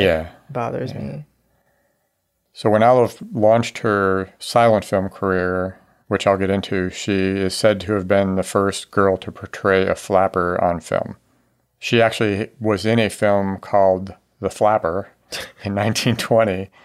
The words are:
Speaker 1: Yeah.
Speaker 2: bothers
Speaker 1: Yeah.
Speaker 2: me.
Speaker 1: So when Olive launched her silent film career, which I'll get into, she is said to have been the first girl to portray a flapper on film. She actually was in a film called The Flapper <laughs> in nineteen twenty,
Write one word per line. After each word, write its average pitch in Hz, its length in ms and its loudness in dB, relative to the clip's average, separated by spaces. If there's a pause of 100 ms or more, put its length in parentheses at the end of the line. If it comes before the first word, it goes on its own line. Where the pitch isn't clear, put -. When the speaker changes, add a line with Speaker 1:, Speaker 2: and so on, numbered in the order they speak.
Speaker 1:
Yeah. 82 280 2 (200)
Speaker 2:
bothers 127 420 -8
Speaker 1:
Yeah. - 60 -12
Speaker 2:
me. 143 260 -12 (1300)
Speaker 1:
So - 160 -4
when 107 140 4
Olive 120 400 4 (100)
launched 117 460 2
her 95 520 0 (100)
silent 113 440 2
film 98 240 -2
career, 92 680 -2 (300)
which - 180 -2
I'll 98 100 6
get 95 140 -2
into, 95 400 -2
she - 220 -6
is 95 420 0
said 107 280 2
to 90 100 -4
have 95 160 -2
been 98 260 2
the 92 80 0
first 98 480 -2
girl 98 280 2
to - 120 -12
portray 95 560 0
a 90 80 0
flapper 92 680 0
on 87 180 0
film. - 360 -6 (640)
She 117 240 2
actually 107 480 0 (100)
was 104 240 -2
in 113 140 2
a 107 100 2
film 98 480 0
called 95 580 0 (260)
The 98 100 -4
Flapper 98 580 -2 (280)
<laughs> - 280 -16
in 101 100 -4
nineteen 110 420 -2
twenty, 101 520 0 (160)